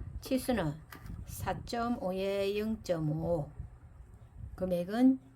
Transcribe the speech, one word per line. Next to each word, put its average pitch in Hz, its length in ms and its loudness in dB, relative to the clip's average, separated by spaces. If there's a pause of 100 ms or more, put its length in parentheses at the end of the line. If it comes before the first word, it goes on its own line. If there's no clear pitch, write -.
(200)
치수는 226 540 2 (520)
사점오에 196 1300 0
영점오. 165 920 0 (1040)
금액은 190 680 4 (160)